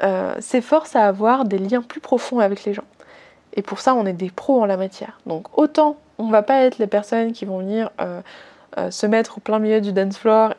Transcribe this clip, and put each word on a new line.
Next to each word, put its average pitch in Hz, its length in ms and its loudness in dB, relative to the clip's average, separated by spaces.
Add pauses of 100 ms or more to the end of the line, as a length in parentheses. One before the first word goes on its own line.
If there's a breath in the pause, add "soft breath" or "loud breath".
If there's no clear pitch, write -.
euh, 190 360 -2
s'efforcent 294 560 0
à 220 120 6
avoir 220 380 2
des 196 120 -2
liens 202 240 -2
plus 240 200 -16
profonds 247 380 -2
avec 202 260 0
les 202 80 -4
gens. 202 100 -8 (720 loud breath)
Et 202 80 -2
pour - 180 -10
ça, 262 160 2
on 226 100 0
est 190 80 -2
des 180 160 -6
pros 254 320 0
en 220 40 2
la 196 120 0
matière. 190 480 -10
Donc 165 320 -8
autant 302 400 2 (200)
on 220 120 -4
va 214 140 4
pas 269 180 2
être 254 160 4
les 214 100 0
personnes 226 460 -2
qui 196 120 -10
vont 190 140 -6
venir, 208 300 -4 (100)
euh, 180 220 -8 (560 loud breath)
euh, 180 140 -4
se - 140 -4
mettre 226 320 0
au 214 40 -14
plein 214 180 -2
milieu 214 220 2
du 202 100 -4
dance 196 260 -2
floor 220 420 4